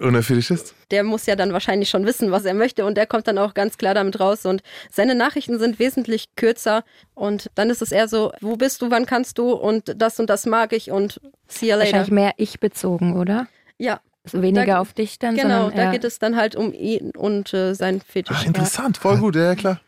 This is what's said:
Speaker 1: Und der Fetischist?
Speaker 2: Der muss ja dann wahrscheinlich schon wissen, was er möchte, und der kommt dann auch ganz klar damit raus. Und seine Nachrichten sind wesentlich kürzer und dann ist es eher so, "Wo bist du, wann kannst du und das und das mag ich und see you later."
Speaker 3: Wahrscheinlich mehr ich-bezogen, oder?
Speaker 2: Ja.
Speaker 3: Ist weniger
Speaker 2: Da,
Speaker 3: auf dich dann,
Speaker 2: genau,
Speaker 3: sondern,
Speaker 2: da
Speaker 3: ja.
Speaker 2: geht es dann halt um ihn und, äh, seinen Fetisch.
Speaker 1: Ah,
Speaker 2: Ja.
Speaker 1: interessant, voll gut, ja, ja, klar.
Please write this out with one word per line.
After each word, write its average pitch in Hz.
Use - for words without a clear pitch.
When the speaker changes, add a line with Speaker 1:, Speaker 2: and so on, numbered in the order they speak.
Speaker 1:
Und 123
der 117
Fetischist? 123
Speaker 2:
Der 202
muss 220
ja 208
dann 196
wahrscheinlich 196
schon 196
wissen, 220
was 190
er 190
möchte, 220
und 208
der 214
kommt 226
dann 208
auch 202
ganz 202
klar 196
damit 196
raus. 196
Und 190
seine 262
Nachrichten 240
sind 226
wesentlich 233
kürzer 226
und 208
dann 208
ist 240
es 226
eher 220
so, 214
"Wo 214
bist 262
du, 240
wann 240
kannst 254
du 240
und 214
das 226
und 220
das -
mag 226
ich 226
und 202
see -
you 226
later." 208
Speaker 3:
Wahrscheinlich 196
mehr 202
ich-bezogen, 185
oder? 208
Speaker 2:
Ja. 226
Speaker 3:
Ist 180
weniger 190
Speaker 2:
Da, 185
Speaker 3:
auf 190
dich -
dann, 233
Speaker 2:
genau, 202
Speaker 3:
sondern, 208
Speaker 2:
da 190
Speaker 3:
ja. 185
Speaker 2:
geht 233
es 240
dann 226
halt 220
um 208
ihn -
und, 202
äh, 190
seinen 190
Fetisch. -
Speaker 1:
Ah, 151
Speaker 2:
Ja. -
Speaker 1:
interessant, 190
voll 202
gut, 202
ja, 160
ja, 180
klar. 185